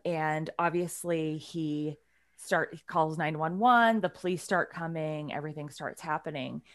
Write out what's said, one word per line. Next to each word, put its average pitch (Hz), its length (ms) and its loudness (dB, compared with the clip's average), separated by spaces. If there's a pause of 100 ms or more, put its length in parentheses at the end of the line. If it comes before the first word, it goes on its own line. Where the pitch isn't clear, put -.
and 156 520 0
obviously 165 840 0
he 151 580 -4 (400)
start, - 360 0
he 165 140 -14
calls 156 300 2
nine 156 200 0
one 160 220 -2
one, 233 400 6
the 185 80 0
police 180 340 -2
start 175 300 0
coming, 156 600 -4
everything 147 360 -6
starts - 320 -10
happening. 151 600 -4 (140)